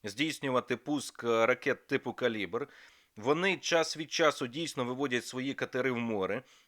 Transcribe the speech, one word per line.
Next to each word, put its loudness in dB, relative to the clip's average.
здійснювати -2
пуск, -6
е, 4
ракет 2
типу -2
«Калібр». -2
Вони 2
час 0
від -10
часу 4
дійсно -4
виводять -2
свої -4
катери -2
в 0
море. -2